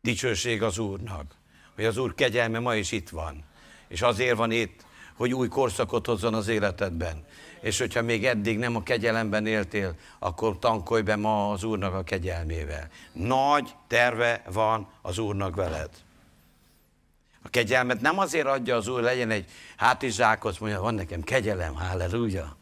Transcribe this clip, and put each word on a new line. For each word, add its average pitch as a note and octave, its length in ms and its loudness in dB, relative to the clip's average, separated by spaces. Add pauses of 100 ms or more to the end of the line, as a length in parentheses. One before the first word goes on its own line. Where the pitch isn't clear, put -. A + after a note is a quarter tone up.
Dicsőség A2+ 600 0
az A2 140 0
Úrnak, G2 580 -6 (400)
hogy G#2 100 -4
az A2 120 2
Úr B2+ 180 -2
kegyelme A#2 440 2
ma A#2+ 160 0
is G#2 160 -2
itt F#2+ 180 -6
van. D#2 340 -10 (440)
És - 140 -6
azért A#2+ 360 4
van A2+ 140 0
itt, A2+ 340 -2 (300)
hogy B2 180 0
új B2+ 140 0
korszakot A#2+ 580 0
hozzon A2 280 0
az G#2+ 140 -2
életedben. F2+ 800 -2 (360)
És G#2 160 -2
hogyha A#2+ 240 0
még A#2 240 0
eddig A2 320 2
nem A#2+ 180 -2
a A2 80 -4
kegyelemben A2 600 0
éltél, G2+ 500 -2 (240)
akkor F#2 400 -2
tankolj A2 420 2
be G#2+ 140 2
ma G#2 360 0
az G2 120 -4
Úrnak G2 300 -2
a F#2+ 100 -4
kegyelmével. D#2+ 880 -6 (220)
Nagy C3 640 2 (120)
terve A#2 640 4
van G#2+ 380 2 (120)
az F2+ 160 -6
Úrnak G2 380 -2
veled. D#2+ 340 -2 (1500)
A - 60 -18
kegyelmet B2 520 2
nem D#3+ 180 2
azért D#3+ 280 2
adja B2+ 280 2
az A2+ 120 0
Úr, B2 140 0
legyen A#2+ 280 2
egy G#2 200 -2 (280)
hátizsák, A#2 680 4
azt G2+ 140 -2
mondja, G#2 220 -4
„Van A2+ 120 0
nekem F2 280 -6
kegyelem, G2 520 0
halleluja.” F2+ 880 -4